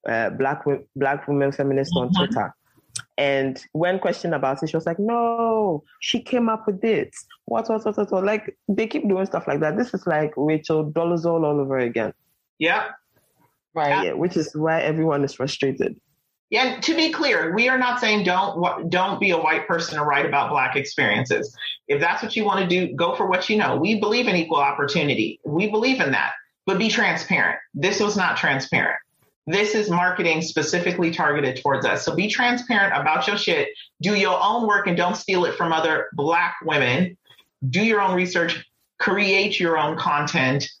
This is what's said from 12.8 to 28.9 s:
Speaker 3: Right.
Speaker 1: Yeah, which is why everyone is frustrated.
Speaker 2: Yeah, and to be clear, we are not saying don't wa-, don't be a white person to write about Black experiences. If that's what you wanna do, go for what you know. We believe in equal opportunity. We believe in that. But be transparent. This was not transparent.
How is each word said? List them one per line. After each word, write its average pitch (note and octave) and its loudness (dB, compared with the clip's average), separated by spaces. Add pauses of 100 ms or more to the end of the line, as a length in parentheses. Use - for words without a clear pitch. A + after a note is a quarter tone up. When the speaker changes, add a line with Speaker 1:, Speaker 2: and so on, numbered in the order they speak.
Speaker 3:
Right. D3+ 2
Speaker 1:
Yeah, - -2
which F3+ 0
is D#3+ -2
why D#3+ 2
everyone D#3 2
is C#3 -4
frustrated. - -2 (480)
Speaker 2:
Yeah, A#3 2
and A#3+ -2
to E4 0
be D#4+ 2
clear, F#3 0
we A#3+ 2
are C4 2
not B3 0
saying G#3 2
don't F#3 0
wa-, - -2
don't F#3 0
be G3 2
a E3 2
white D#3 0
person E3 -2
to D3 0
write C#3+ 2
about C#3+ 0
Black C3 0
experiences. B2 0 (340)
If C#3+ 2
that's E3+ 0
what A3 -6
you A3 0
wanna F#3+ 2
do, F3 0
go E3+ 0
for F#3 -2
what F#3 0
you G#3+ 2
know. C#3 2
We G3 2
believe A3+ 2
in F#3 2
equal D#3+ 0
opportunity. C#3 0
We F3 0
believe B3 2
in C#3+ 0
that. E2+ -2 (340)
But F#3+ 0
be A3 2
transparent. E3+ 0 (160)
This F#3 0
was G#3 0
not F3+ 0
transparent. C3+ 0 (500)